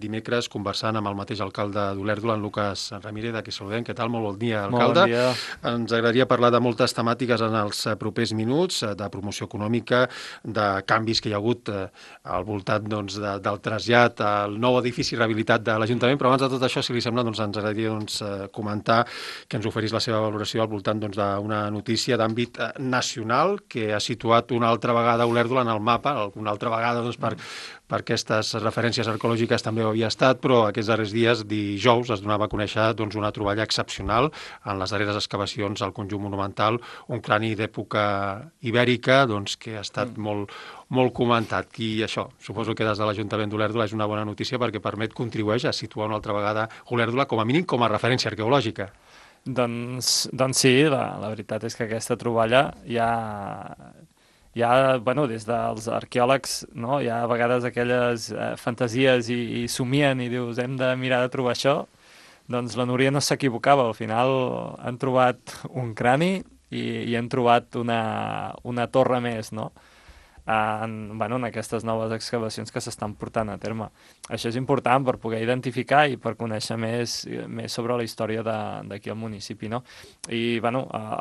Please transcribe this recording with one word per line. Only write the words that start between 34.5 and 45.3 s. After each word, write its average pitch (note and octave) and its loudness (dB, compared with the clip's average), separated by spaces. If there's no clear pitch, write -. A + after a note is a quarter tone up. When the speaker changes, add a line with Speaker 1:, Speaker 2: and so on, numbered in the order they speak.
Speaker 1:
en G2 -2
les F#2+ -2
darreres G#2 0
excavacions G2+ -4
al F#2+ -2
conjunt G2+ -6
monumental, G2+ 0
un A2+ -6
crani A2 0
d'època G#2 -2
ibèrica, B2 4
doncs, G2+ -4
que A2 -12
ha G2+ -10
estat - -4
Speaker 2:
Mm. G#2+ -10
Speaker 1:
molt, G#2 -4
molt B2+ 4
comentat. A2+ 2
I A2 -2
això, G2+ -2
suposo A2 -4
que A2+ 0
des G#2+ 2
de G#2+ 0
l'Ajuntament G#2 -2
d'Olèrdola G#2+ 0
és G#2 -4
una A2 -2
bona G#2+ -2
notícia G#2+ -6
perquè A2 -2
permet, G#2+ -4
contribueix A2+ -2